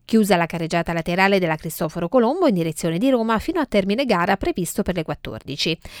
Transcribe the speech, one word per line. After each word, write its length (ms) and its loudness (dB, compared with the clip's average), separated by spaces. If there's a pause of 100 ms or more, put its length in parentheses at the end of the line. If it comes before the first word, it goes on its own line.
Chiusa 320 4
la 100 2
carreggiata 460 -2
laterale 480 2
della 160 2
Cristoforo 540 -4
Colombo 380 2
in 80 4
direzione 420 -2
di 120 2
Roma 300 2
fino 220 -2
a 40 -2
termine 380 0
gara 320 2
previsto 460 -2
per 140 -4
le 80 -4
quattordici. 760 -6 (200)